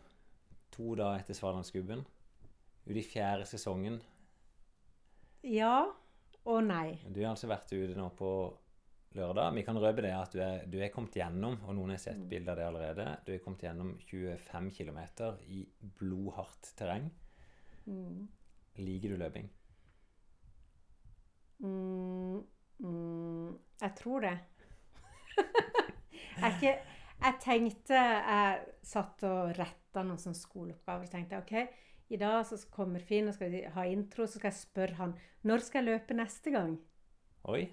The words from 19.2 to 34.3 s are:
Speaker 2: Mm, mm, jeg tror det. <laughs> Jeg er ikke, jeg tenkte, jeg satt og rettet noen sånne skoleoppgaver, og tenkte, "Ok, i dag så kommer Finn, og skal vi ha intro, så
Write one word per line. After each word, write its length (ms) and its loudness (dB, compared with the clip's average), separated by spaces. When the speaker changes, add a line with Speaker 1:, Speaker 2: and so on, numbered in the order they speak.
Speaker 2:
Mm, 800 -4
mm, 720 -4
jeg 140 -2
tror 260 -2
det. 160 0
<laughs> 80 6
Jeg 60 6
er 80 4
ikke, 160 6
jeg 180 8
tenkte, 540 4
jeg 680 8
satt 420 -2
og 300 4
rettet 540 -4
noen 100 -2
sånne 220 -6
skoleoppgaver, 640 -8
og 60 -12
tenkte, 260 -4
"Ok, 140 -8
i 80 -2
dag 300 4
så 100 -6
kommer 340 -2
Finn, 240 4
og 60 -4
skal 180 -2
vi 60 -2
ha 160 -2
intro, 400 0
så 140 -6